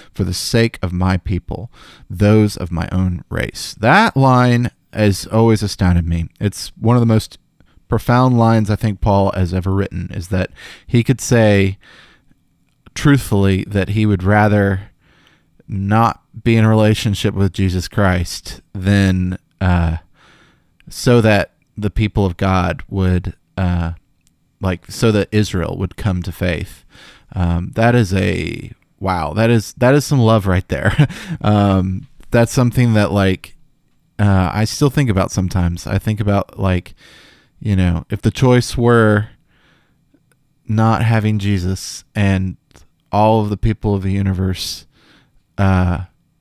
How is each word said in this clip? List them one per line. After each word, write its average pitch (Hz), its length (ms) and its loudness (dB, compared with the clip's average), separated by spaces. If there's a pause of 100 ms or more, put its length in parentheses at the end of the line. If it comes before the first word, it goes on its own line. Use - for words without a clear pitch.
(120)
for - 120 -4
the 90 100 -2
sake 117 480 -2
of 90 100 -6
my 92 260 0
people, - 540 -8 (380)
those 104 480 2
of 85 140 -10
my 85 200 -6
own 92 380 -2
race." - 500 -8
That 170 380 2
line 123 540 2 (200)
has 104 360 0
always 110 340 2
astounded 90 460 0
me. 85 220 -4 (100)
It's - 380 -6
one 117 180 2
of 123 60 4
the 117 40 2
most 110 320 0 (500)
profound 123 520 2
lines 113 300 2
I 107 60 0
think 104 260 -4
Paul 98 320 2
has 90 200 -2
ever 92 200 -2
written, 92 400 -4
is 87 160 -10
that 92 220 -4 (360)
he 120 160 2
could 123 180 0
say 104 560 2 (1160)
truthfully 98 720 2
that 98 240 -4
he 107 160 0
would 98 180 0
rather 101 680 2 (760)
not 104 560 0 (200)
be 117 120 4
in 110 100 4
a 110 40 4
relationship 107 680 2
with 98 180 0
Jesus 92 340 -2
Christ - 760 -4 (120)
than, 92 640 0 (240)
uh, 87 360 0 (920)
so 120 320 2
that 107 300 2 (260)
the 104 120 -6
people 107 360 0
of 90 120 -4
God 92 520 -2
would, 92 460 -2 (220)
uh, 87 340 -2 (680)
like, 92 300 -6
so 113 220 0
that 104 200 0
Israel 92 460 -2
would 92 200 -6
come 90 260 -4
to 90 80 -8
faith. 87 520 -6 (520)
Um, 87 400 -2
that 117 180 2
is 107 200 2
a, 90 580 -4 (280)
wow, 87 340 -4
that 113 160 0
is, 117 240 0
that 127 200 2
is 147 120 2
some 139 140 0
love 113 280 2
right 90 220 0
there. 104 380 0 (180)
<laughs> 180 160 -10
Um, 98 680 0 (240)
that's 117 200 2
something 120 420 2
that, 104 180 2
like, 95 440 -2 (640)
uh, 95 320 2
I 107 140 -2
still 143 240 -2
think 135 200 0
about 95 220 0
sometimes. 90 540 -2
I 98 140 -2
think 107 200 -4
about, 101 400 -2
like, 92 360 -4 (640)
you 104 160 -2
know, 87 340 0
if 107 120 -6
the 120 100 0
choice 123 460 2
were 117 520 4 (1400)
not 110 360 2
having 107 360 0
Jesus 95 640 -4 (120)
and 95 420 0 (540)
all 107 300 4
of 104 80 -4
the 101 80 -4
people 107 360 -2
of 98 100 -2
the 95 80 -2
universe, 95 720 -4 (720)
uh, 92 480 0 (360)